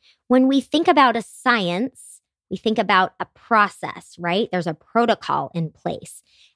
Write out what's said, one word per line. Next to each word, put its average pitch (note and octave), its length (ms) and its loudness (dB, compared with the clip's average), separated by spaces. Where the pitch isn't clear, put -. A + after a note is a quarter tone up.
When B3+ 200 4
we C4+ 120 2
think D#4 280 -2
about C4+ 280 4
a A3+ 60 -4
science, G#3+ 1000 -4
we G3 80 -8
think A3 220 -4
about F#3+ 400 2
a F3 60 -8
process, - 920 -4
right? F3 340 -4
There's F3 140 -2
a E3 80 -4
protocol F3+ 800 -2
in E3 160 -4
place. - 540 -12